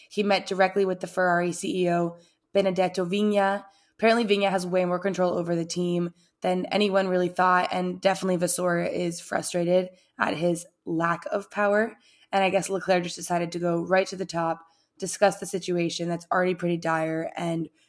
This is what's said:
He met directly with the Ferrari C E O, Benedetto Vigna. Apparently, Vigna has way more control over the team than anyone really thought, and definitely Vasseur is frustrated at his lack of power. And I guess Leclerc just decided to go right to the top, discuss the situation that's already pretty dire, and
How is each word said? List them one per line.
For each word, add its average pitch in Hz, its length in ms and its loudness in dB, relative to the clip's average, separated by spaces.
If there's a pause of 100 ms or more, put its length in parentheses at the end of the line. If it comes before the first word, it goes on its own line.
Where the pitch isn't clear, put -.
He 208 140 -2
met 196 220 2
directly 190 380 0
with 185 160 -2
the 185 80 -10
Ferrari 175 460 0
C 185 320 -2
E 175 40 2
O, 170 280 0 (340)
Benedetto 185 540 0
Vigna. 202 580 2 (340)
Apparently, 226 280 4
Vigna 202 240 2
has 180 180 0
way 180 160 2
more 180 160 0
control 180 380 0
over 175 180 -2
the 165 80 -2
team 175 500 -2 (280)
than 185 240 0
anyone 196 420 2
really 180 220 2
thought, 180 420 2
and 180 300 -4
definitely 190 340 2
Vasseur 175 460 0
is 175 400 -4
frustrated 180 680 0 (300)
at - 160 0
his 170 300 0 (200)
lack 170 460 -2
of 202 180 -4
power. 208 460 0 (380)
And 196 100 4
I 190 60 4
guess 185 200 0
Leclerc 185 340 0
just 175 120 -6
decided 175 380 -4
to 175 60 -6
go 170 240 0
right 185 240 2
to 190 100 -10
the 190 80 -4
top, 165 400 -4 (320)
discuss 190 420 2
the - 60 -8
situation 170 640 -2
that's 170 200 -6
already 185 260 2
pretty 175 220 -2
dire, 160 600 -2
and 165 320 -2 (200)